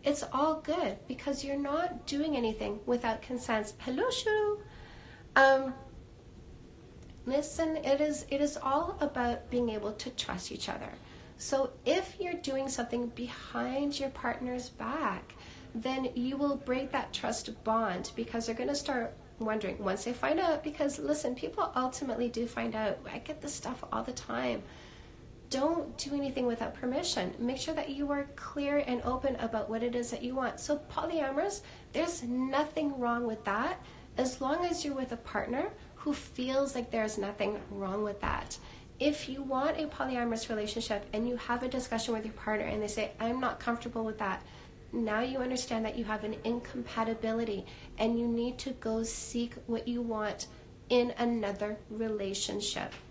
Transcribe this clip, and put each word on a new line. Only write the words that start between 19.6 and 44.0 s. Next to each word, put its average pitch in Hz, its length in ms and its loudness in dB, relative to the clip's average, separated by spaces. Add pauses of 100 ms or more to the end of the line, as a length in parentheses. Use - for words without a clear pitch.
once 190 220 0
they 240 80 0
find 277 260 4
out, 330 240 4
because 294 340 0
listen, 285 380 2
people - 400 0
ultimately 254 540 2
do 233 180 0
find 233 260 -2
out. 214 240 2 (140)
I - 60 -6
get 302 240 -8
this 285 120 -4
stuff - 380 -4
all 220 100 0
the 240 120 -4
time. - 500 0 (840)
Don't 311 480 2
do 277 180 -2
anything 269 320 2
without 233 260 0
permission. 254 640 0
Make 247 200 0
sure 320 160 -2
that - 160 -2
you 277 220 -2
are 285 260 0
clear 285 500 2
and 247 160 2
open 254 320 2
about 226 340 0
what 226 140 0
it 240 100 2
is 240 180 0
that 233 120 -4
you 247 120 -2
want. 254 260 0
So 294 280 2
polyamorous, 320 720 0 (300)
there's 339 320 0
nothing 277 720 2
wrong 240 300 2
with 220 160 -2
that 233 340 0 (400)
as 262 220 2
long 294 260 2
as 339 200 2
you're 285 100 0
with 262 160 -2
a 233 60 -4
partner 247 520 0 (260)
who 294 180 0
feels 269 600 0
like 233 140 -2
there's 214 280 2
nothing 208 420 0 (100)
wrong 196 340 -2
with 202 180 -2
that. - 360 -2 (400)
If 294 300 2
you 269 160 -6
want 269 340 2
a 302 100 0
polyamorous 240 600 0
relationship 214 600 0
and 226 160 2
you 247 80 0
have 240 280 0
a 254 40 0
discussion 247 460 0
with 220 100 0
your 220 100 -6
partner 214 320 0
and 214 160 0
they 208 60 0
say, 208 320 0
"I'm 240 220 2
not 247 180 0
comfortable 233 460 0